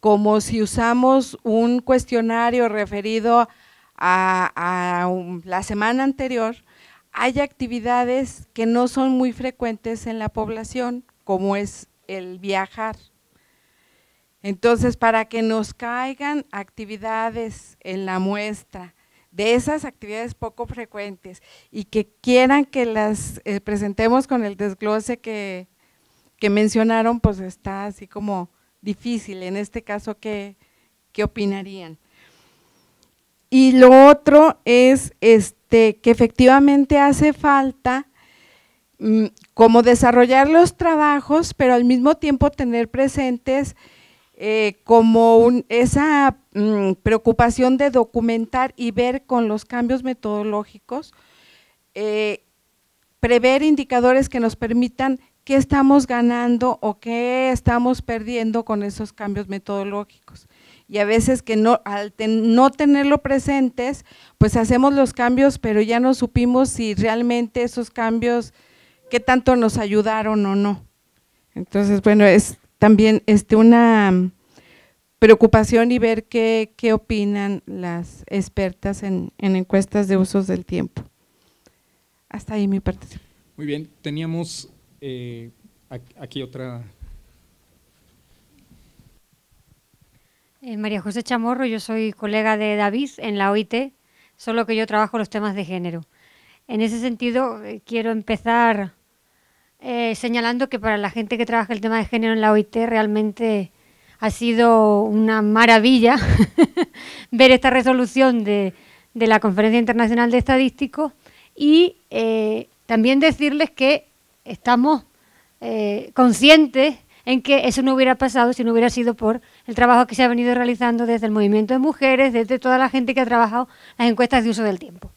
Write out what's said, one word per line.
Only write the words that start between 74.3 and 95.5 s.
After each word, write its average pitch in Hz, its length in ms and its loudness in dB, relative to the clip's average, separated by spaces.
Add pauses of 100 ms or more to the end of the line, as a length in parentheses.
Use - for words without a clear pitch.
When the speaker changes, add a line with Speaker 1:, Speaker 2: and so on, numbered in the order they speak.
Speaker 1:
preocupación 226 760 6
y 247 60 0
ver 220 260 0
qué, 226 520 -2
qué 226 160 0
opinan 202 720 -4
las 175 640 -12
expertas 196 720 -6
en, 185 360 -6
en 190 180 -2
encuestas 196 520 -2
de 196 80 0
usos 190 300 -2
del 180 180 -6
tiempo. - 380 -8 (1300)
Hasta 214 240 -14
ahí 202 140 -2
mi 196 120 -2
participación. - 480 -12 (280)
Speaker 2:
Muy 151 100 -12
bien, 151 240 -10 (100)
teníamos, 165 680 -10 (320)
eh, 120 480 -14 (400)
ac-, 123 300 -20
aquí 139 200 -14
otra. 127 420 -14 (3750)
Speaker 3:
Eh, 240 140 -12
María 214 240 -6
José 208 240 -8
Chamorro, 247 420 -4
yo 226 140 -6
soy 220 320 -6
colega 214 440 -2
de 208 200 -4
David 208 420 -4
en 208 200 -6
la 196 120 0
O 202 60 0
I 214 80 -2
T, 262 280 -6 (440)
solo 226 300 -6
que 226 100 -4
yo 220 100 -2
trabajo 214 320 -2
los 208 120 -6
temas 208 260 -6